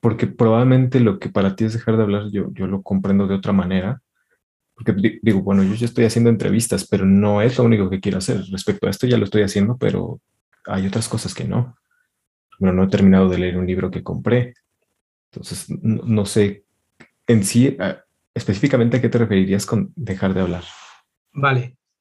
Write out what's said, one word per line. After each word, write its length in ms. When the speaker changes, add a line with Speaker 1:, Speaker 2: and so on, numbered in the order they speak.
Speaker 1:
porque 260
probablemente 720
lo 180
que 100
para 280
ti 80
es 100
dejar 220
de 60
hablar, 280
yo, 220
yo 140
lo 160
comprendo 440
de 80
otra 180
manera, 500
porque 180
di-, 300
digo, 200
bueno, 200
yo 120
ya 120
estoy 180
haciendo 260
entrevistas, 560
pero 200
no 360
es 160
lo 60
único 260
que 100
quiero 180
hacer. 320
Respecto 360
a 40
esto 160
ya 120
lo 60
estoy 180
haciendo, 340
pero 440
hay 200
otras 220
cosas 260
que 100
no. 320
Bueno, 160
no 100
he 40
terminado 400
de 100
leer 180
un 100
libro 240
que 120
compré. 520
Entonces, 380
no, 220
no 220
sé 380
en 180
sí, 360
ah, 180
específicamente 640
a 20
qué 80
te 100
referirías 480
con 300
dejar 380
de 80
hablar. 220
Speaker 2:
Vale. 440